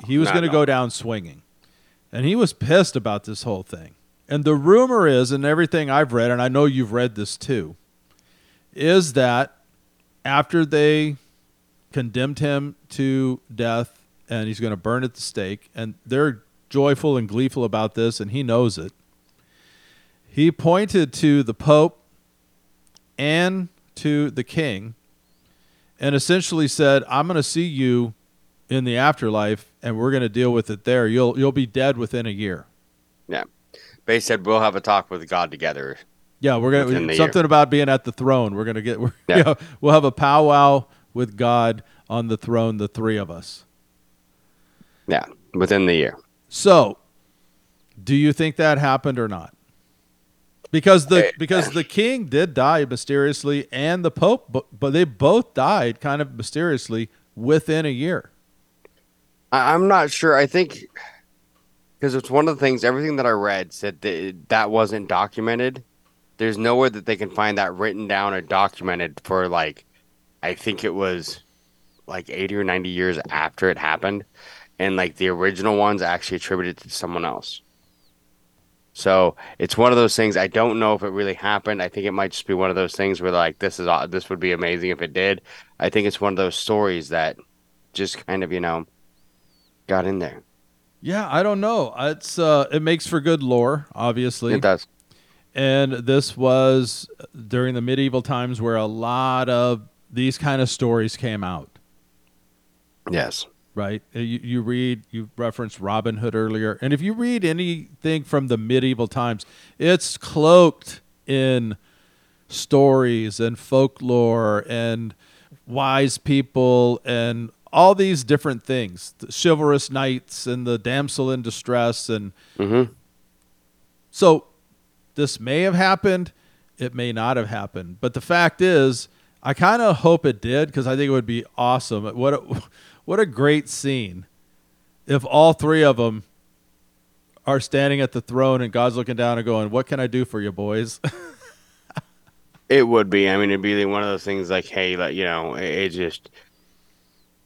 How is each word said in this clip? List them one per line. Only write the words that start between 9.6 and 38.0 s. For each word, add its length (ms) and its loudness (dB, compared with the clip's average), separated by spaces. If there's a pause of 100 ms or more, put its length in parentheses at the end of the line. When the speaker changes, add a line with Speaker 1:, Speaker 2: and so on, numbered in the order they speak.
Speaker 1:
after 400 2
they 500 2 (800)
condemned 460 -4
him 360 -2 (140)
to 500 -2 (140)
death 480 -4 (280)
and 180 -4
he's 120 -8
gonna 180 -4
burn 260 -2
at 100 -6
the 80 -18
stake, 520 -8
and 200 -10 (120)
they're 380 -2 (260)
joyful 460 0
and 140 -4
gleeful 340 -2
about 320 -2
this, 240 -2
and 120 -8
he 120 -4
knows 340 2
it, 140 -12 (1400)
he 240 2
pointed 640 0
to 300 2
the 100 -6
Pope 500 2 (1120)
and 520 0 (260)
to 360 0
the 120 -4
king 500 -4 (1080)
and 140 -2
essentially 540 0
said, 400 2
"I'm 200 0
gonna 140 -2
see 240 -2
you 480 0 (560)
in 140 -2
the 140 -2
afterlife, 760 0 (100)
and 160 -6
we're 140 0
gonna 180 0
deal 240 0
with 160 0
it 140 -10
there. 240 2
You'll, 320 2
you'll 140 2
be 120 0
dead 320 -2
within 300 -6
a 40 -8
year." 340 -6 (640)
Speaker 2:
Yeah. 180 -6 (600)
But 80 0
he 60 4
said, 260 -2
"We'll 140 2
have 160 0
a 60 -6
talk 280 0
with 180 -10
God 240 -2
together." 460 -8 (420)
Speaker 1:
Yeah, 180 0
we're 140 0
gonna, 140 2
Speaker 2:
Within 220 -2
the 80 -2
Speaker 1:
something 240 2
Speaker 2:
year. 60 4
Speaker 1:
about 260 6
being 180 2
at 140 0